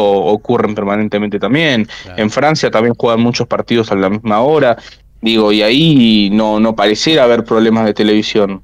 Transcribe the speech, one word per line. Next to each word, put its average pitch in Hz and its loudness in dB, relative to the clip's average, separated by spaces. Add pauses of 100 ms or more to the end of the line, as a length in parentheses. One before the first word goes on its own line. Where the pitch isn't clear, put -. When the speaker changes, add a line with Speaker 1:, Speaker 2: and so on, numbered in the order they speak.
Speaker 1:
ocurren 104 0
permanentemente 104 -4
también. 123 -2 (160)
Speaker 2:
Claro. 92 -10
Speaker 1:
En 107 0
Francia 143 -2
también 117 0
juegan 117 0
muchos 120 -2
partidos 110 -2
a - 0
la 95 0
misma 107 -2
hora, 135 2 (460)
digo, 110 2
y 107 2
ahí 117 2
no, 107 0
no 113 0
pareciera 113 0
haber 117 2
problemas 113 2
de 104 0
televisión. 104 0